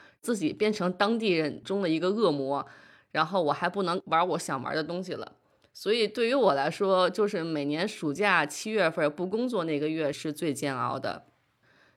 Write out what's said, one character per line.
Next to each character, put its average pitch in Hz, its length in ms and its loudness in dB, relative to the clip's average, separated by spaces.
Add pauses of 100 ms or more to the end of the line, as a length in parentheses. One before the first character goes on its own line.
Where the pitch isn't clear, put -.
(200)
自 233 160 -2
己 156 160 0
变 214 180 2
成 180 220 0
当 208 260 0
地 220 120 0
人 156 340 0
中 196 160 -2
的 185 80 0
一 160 100 2
个 175 120 0
恶 208 200 2
魔， 139 360 -2 (460)
然 156 120 0
后 180 200 0
我 143 100 2
还 175 120 -2
不 190 160 -2
能 180 220 -2
玩 165 240 2
我 165 100 0
想 139 240 -4
玩 143 140 -4
的 156 80 -2
东 170 180 -6
西 175 120 -8
了。 - 220 -12 (360)
所 - 200 -2
以 226 160 2
对 226 180 0
于 240 80 2
我 220 200 6
来 139 140 2
说， 185 400 4
就 202 200 2
是 180 160 -4
每 156 200 -2
年 151 220 0
暑 170 260 -4
假 180 320 4
七 214 280 -6
月 185 180 4
份 160 220 0
不 175 120 -4
工 220 240 -2
作 220 140 0
那 156 160 -2
个 151 100 0
月 156 240 -2
是 - 200 -6
最 151 200 -2
煎 135 240 -4
熬 123 220 -2
的。 - 280 -6 (720)